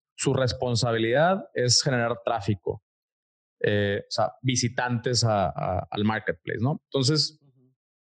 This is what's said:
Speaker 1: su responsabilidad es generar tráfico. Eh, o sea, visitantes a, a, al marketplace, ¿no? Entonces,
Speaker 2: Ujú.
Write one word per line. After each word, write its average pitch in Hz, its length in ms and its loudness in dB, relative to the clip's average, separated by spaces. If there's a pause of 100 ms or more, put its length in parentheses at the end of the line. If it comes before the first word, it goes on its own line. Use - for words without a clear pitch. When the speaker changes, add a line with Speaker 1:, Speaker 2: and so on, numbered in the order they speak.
(140)
Speaker 1:
su 135 200 0
responsabilidad 123 1080 2 (100)
es 123 280 2
generar 120 420 0
tráfico. 110 600 -2 (760)
Eh, 101 460 0
o - 40 -16
sea, 107 220 -2 (100)
visitantes 123 840 0
a, 104 220 2
a, - 440 -4
al 104 140 -2
marketplace, 101 560 -4
¿no? 135 240 -2
Entonces, 143 580 0
Speaker 2:
Ujú. - 300 -20 (400)